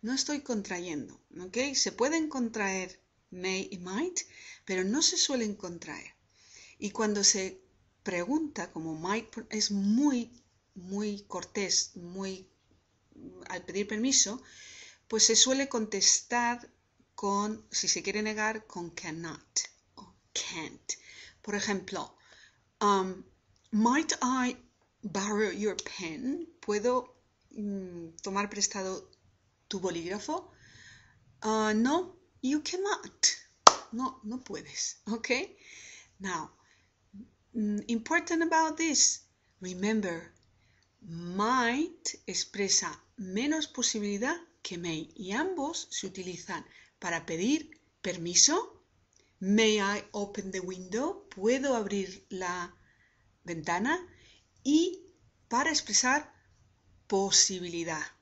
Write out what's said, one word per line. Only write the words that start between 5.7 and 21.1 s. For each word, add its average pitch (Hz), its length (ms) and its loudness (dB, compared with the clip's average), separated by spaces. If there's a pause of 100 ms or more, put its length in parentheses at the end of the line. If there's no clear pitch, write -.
Y 202 140 -6
cuando 208 320 2
se 190 400 2 (400)
pregunta, 202 680 -2
como 160 240 -6
might, 202 400 -4 (140)
es 214 220 0
muy, 226 720 2 (320)
muy 202 480 -6
cortés, - 720 -2
muy, 190 520 -10 (1000)
al 180 160 -8
pedir 196 220 -4
permiso, 226 520 2 (680)
pues 220 160 4
se 220 120 6
suele 262 320 6
contestar 240 1040 0 (460)
con, 208 560 -2
si - 180 -2
se 170 120 0
quiere 196 200 -2
negar, 214 440 -4
con 175 260 -10
cannot 165 680 -8 (360)
o - 200 -20 (160)
can't. - 640 -8 (480)